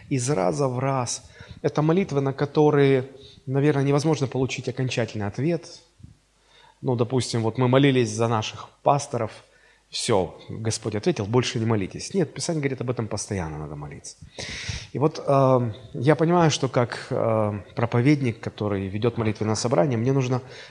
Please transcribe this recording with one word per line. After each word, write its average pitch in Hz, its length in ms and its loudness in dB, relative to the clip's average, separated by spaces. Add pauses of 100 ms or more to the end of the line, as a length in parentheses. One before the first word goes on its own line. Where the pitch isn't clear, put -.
из 131 220 0
раза 156 380 0
в 123 100 -2
раз. 131 460 -2 (380)
Это 151 200 0
молитвы, 160 380 2
на 139 120 0
которые, 143 760 4 (380)
наверное, 139 380 2
невозможно 143 440 2
получить 127 400 -2
окончательный 117 580 -2
ответ. 156 540 -4 (1000)
Ну, 135 120 0
допустим, 117 480 0
вот 110 160 -2
мы 127 100 4
молились 127 420 4
за 113 180 0
наших - 400 -4 (140)
пасторов – 120 480 0 (580)
всё, 95 480 0 (140)
Господь 110 440 -6
ответил: 107 300 -2
«Больше 120 340 0
не 110 80 -2
молитесь». 104 480 -4
Нет, 185 200 -2
Писание 156 260 -4
говорит, 135 200 -4
об 127 100 -4
этом 117 180 -4
постоянно 87 500 -6
надо 76 180 -10
молиться. 73 400 -14 (760)
И 131 60 -6
вот, 156 280 0
эм, 131 460 2 (220)
я 143 220 4
понимаю, 165 340 4
что 135 180 -2
как, - 420 -2
эм, 107 540 0 (120)
проповедник, 120 640 2
который 98 480 -4
ведёт 107 280 0
молитвенное 110 380 0
собрание, 135 420 2
мне 123 160 0
нужно 127 300 0 (280)